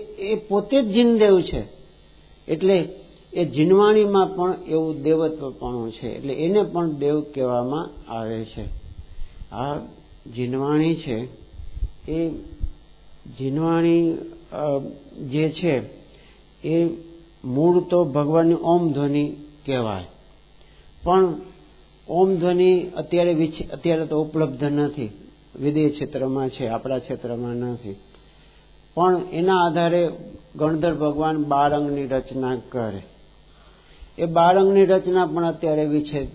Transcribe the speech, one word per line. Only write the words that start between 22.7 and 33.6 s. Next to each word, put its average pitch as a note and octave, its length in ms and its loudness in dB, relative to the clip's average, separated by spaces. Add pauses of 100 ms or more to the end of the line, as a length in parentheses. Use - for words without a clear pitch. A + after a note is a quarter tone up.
અત્યારે F3 380 2
વિચ-, D#3 300 -2
અત્યારે D#3+ 420 -2
તો D3+ 160 0
ઉપલબ્ધ D3+ 420 -2
નથી. D3 460 -2 (500)
વિદેહ D3 300 2
ક્ષેત્રમાં C3 580 -4
છે, B2 180 -6
આપણા A#2 320 -4
ક્ષેત્રમાં A#2+ 560 -6
નથી. A#2+ 420 -8 (1000)
પણ F3+ 260 2 (120)
એના F3+ 340 2
આધારે E3+ 440 2 (460)
ગણધર D#3 380 0
ભગવાન D3+ 500 0
બાર D3 300 2
અંગની C#3+ 320 -2
રચના C3 500 -4 (120)
કરે. G#2+ 340 -6 (1160)